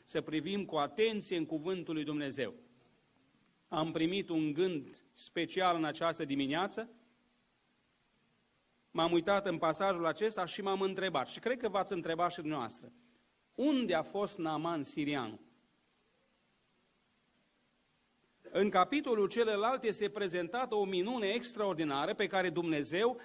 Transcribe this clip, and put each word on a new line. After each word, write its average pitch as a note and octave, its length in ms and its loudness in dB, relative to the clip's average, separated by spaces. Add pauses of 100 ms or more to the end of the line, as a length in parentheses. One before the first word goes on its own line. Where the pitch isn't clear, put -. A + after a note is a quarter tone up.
să - 160 -2
privim D#3 440 -2
cu - 120 -4
atenție G3 600 0
în D#3+ 100 0
Cuvântul E3 480 -4
lui D#3 100 -2
Dumnezeu. C#3 500 -4 (1120)
Am D#3+ 240 -2
primit E3+ 360 0
un D#3 240 0
gând D#3+ 600 -2
special F3 640 0
în D#3+ 80 0
această D#3+ 400 -2
dimineață. D3+ 640 -2 (2000)
M-am E3 160 2
uitat G3 340 4
în E3+ 120 0
pasajul E3+ 480 2
acesta G3+ 380 0
și E3+ 180 -6
m-am G3 180 0
întrebat, F#3+ 480 0
și - 100 -10
cred A#3+ 200 -2
că A#3+ 100 0
v-ați F#3+ 240 0
întrebat E3+ 400 0
și - 80 -10
dumneavoastră, C#3+ 520 -6 (640)
unde B3+ 400 2
a D#3+ 80 2
fost G3 360 -4
Naaman D#3+ 440 -2
sirianul? C3+ 560 -4 (3000)
În G3 300 2
capitolul G#3 580 4
celălalt A3 540 2
este G#3 280 0
prezentată G3+ 640 -2
o G#3 100 2
minune G3 420 0
extraordinară F#3+ 880 0
pe G#3 120 0
care F3+ 240 2
Dumnezeu E3+ 760 0